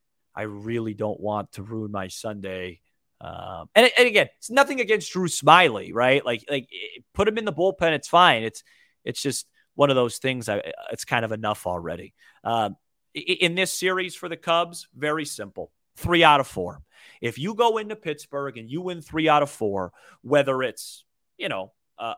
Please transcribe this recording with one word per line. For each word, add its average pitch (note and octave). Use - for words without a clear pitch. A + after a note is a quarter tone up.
I G2+
really A2
don't G#2+
want G#2
to G2
ruin A2
my F#2+
Sunday. F#2
Um, F2
and, A#3
and B3
again, G3+
it's -
nothing C#4
against G#3
Drew F3+
Smiley, C#3
right? B2+
Like, A#2+
like, C3+
i-, F2+
put G3+
him G#3+
in A3
the G#3
bullpen, E3+
it's C#3+
fine. E3
It's, A2
it's -
just -
one C#3+
of C3
those A#2+
things. B2+
I, G2+
it's -
kind A#2
of A2
enough G#2+
already. F2
Um, A2
i-, D#3
in E3+
this F#3
series F#3
for F3+
the E3
Cubs, E3+
very D3+
simple. G2
Three E3+
out D3
of C3
four. F2
If A2+
you -
go A3+
into G#3+
Pittsburgh C#3+
and A2+
you D#3
win F3+
three D#3
out D3
of C#3
four, G2
whether C3
it's, -
you F4
know, G2
a, A2+